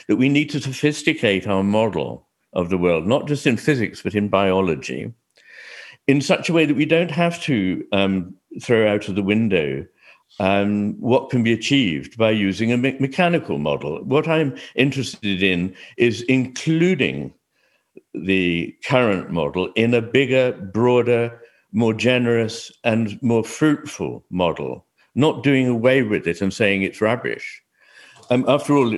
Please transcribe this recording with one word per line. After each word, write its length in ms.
that 80
we 140
need 220
to 100
sophisticate 880
our 160
model 640
of 160
the 80
world, 280
not 220
just 180
in 120
physics, 440
but 140
in 140
biology, 840
in 140
such 280
a 40
way 120
that 120
we 80
don't 260
have 320
to, 480
um, 420
throw 260
out 200
of 80
the 80
window, 640
um, 600
what 300
can 140
be 100
achieved 640
by 140
using 400
a 60
me-, 220
mechanical 580
model. 460
What 240
I'm 280
interested 680
in 320
is 260
including 1120
the 600
current 460
model 440
in 180
a 80
bigger, 520
broader, 680
more 200
generous, 800
and 380
more 220
fruitful 840
model, 560
not 280
doing 240
away 360
with 240
it 140
and 120
saying 280
it's 200
rubbish. 600
Um, 200
after 260
all, 220